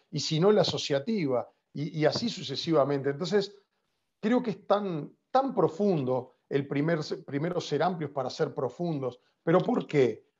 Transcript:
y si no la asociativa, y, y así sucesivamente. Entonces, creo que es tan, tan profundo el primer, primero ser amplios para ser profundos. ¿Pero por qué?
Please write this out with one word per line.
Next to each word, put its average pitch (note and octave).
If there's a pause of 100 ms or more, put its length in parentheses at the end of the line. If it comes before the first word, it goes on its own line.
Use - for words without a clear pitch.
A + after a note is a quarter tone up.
y D3
si D#3
no G3
la G#3
asociativa, C#3+ (240)
y, D3+
y D3+
así A3
sucesivamente. C#3
Entonces, F3+ (680)
creo B3
que A#3+
es -
tan, F#3+ (180)
tan C4
profundo D#3 (140)
el C#3
primer, D3+ (260)
primero D#3+
ser D3
amplios E3
para B2+
ser D3
profundos. C#3 (240)
¿Pero E3+
por -
qué? B2 (140)